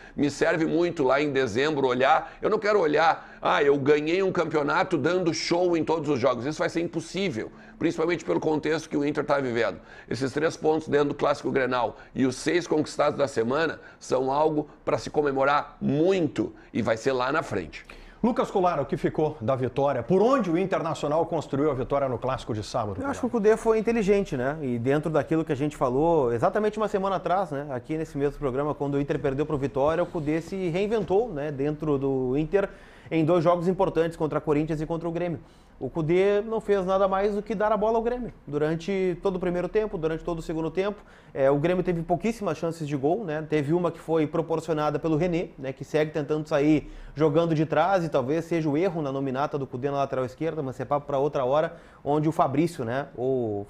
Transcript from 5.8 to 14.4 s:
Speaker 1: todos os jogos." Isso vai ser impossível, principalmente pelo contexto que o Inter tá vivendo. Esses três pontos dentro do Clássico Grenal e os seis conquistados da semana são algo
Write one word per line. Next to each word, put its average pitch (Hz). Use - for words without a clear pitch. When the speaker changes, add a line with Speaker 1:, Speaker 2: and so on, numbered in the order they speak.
Speaker 1:
todos 156
os 143
jogos." 120
Isso 151
vai 175
ser 165
impossível, 165
principalmente 165
pelo 165
contexto 151
que -
o 143
Inter 147
tá 143
vivendo. 117
Esses 131
três 151
pontos 156
dentro 143
do 139
Clássico 143
Grenal 127
e 131
os 123
seis 165
conquistados 147
da 139
semana 127
são 131
algo 147